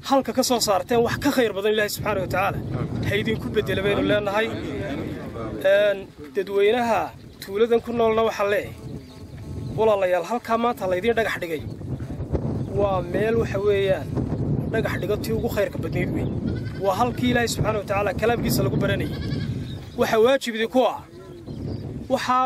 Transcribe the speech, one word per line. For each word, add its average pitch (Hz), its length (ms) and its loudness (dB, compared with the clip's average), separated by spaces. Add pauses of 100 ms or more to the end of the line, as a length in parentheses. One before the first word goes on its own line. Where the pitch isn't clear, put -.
halka 269 320 2
ka 254 100 2
soo 240 160 2
saarteen 214 420 2
wax 233 160 2
ka - 140 2
khayr 240 220 4
badan 202 200 2
Ilaahay 214 160 2
subxaanahu 202 360 -2
wa 165 60 -6
tacaala 185 280 0 (440)
ha 196 120 0
idinku 220 340 -2
beddelo 196 340 0
baynu 202 200 2
leenahay. 208 440 2 (1160)
Een, 196 340 6 (340)
dadweynaha 202 720 2 (360)
tuuladan 226 440 2
ku 240 100 -8
noolna 226 320 4
waxaa 208 260 0
leeyahay, 202 260 0 (1000)
walaalayaal, 190 480 4
halkaa 226 340 -2
maanta 233 300 0
laydiin 185 280 2
dhagax 220 240 0
dhigay 165 220 -4 (1120)
waa 196 260 2
meel 190 360 0
waxa 208 220 0
weeyaan 196 480 2 (600)
dhagax 220 280 0
dhigo - 200 -2
tii 220 160 -2
ugu 220 160 0
khayrka 196 300 -2
badnayd 180 320 -2
weyn. - 180 -2 (520)
Waa 190 140 2
halkii 240 360 0
Ilaahay 240 160 2
subxaanahu 214 360 0
wa - 40 -10
tacaala 202 260 0
kalaamkiisa 226 500 2
lagu 196 140 2
baranayay. 196 340 0 (840)
Waxa 226 220 2
waajib 247 360 4
idinku 220 280 2
ah, 170 160 2 (1080)
waxa, 254 300 0 (100)